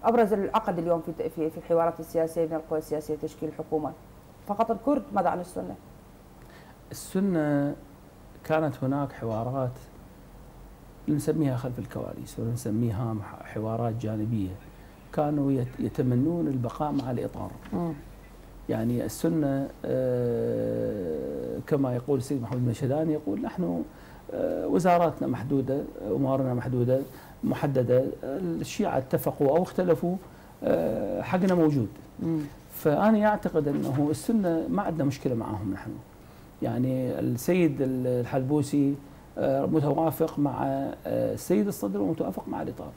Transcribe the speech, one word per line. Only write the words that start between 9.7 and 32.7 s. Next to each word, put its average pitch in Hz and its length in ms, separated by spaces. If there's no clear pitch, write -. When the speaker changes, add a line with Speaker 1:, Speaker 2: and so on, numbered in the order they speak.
Speaker 2:
نسميها 151 480
خلف 123 220
الكواليس - 600
ونسميها 113 760
مح-، 104 320
حوارات 113 500
جانبية، 107 560
كانوا 147 400
يت-، 123 280
يتمنون 139 680
البقاء 131 460
مع 131 180
الإطار. 101 400
Speaker 1:
مم. 170 200
Speaker 2:
يعني 117 360
السنة، 139 640
آه، 117 1800
كما 135 280
يقول 131 240
السيد 127 240
محمد 113 160
المشهداني، 135 540
يقول: - 300
"نحن، 170 420
آه، - 320
وزاراتنا 175 640
محدودة، 131 520
أمورنا 131 480
محدودة، 127 460
محددة، 131 600
الشيعة 165 760
اتفقوا 139 500
أو 165 140
اختلفوا، 180 540
آه، - 580
حقنا 185 320
موجود." 147 340
Speaker 1:
مم. 160 200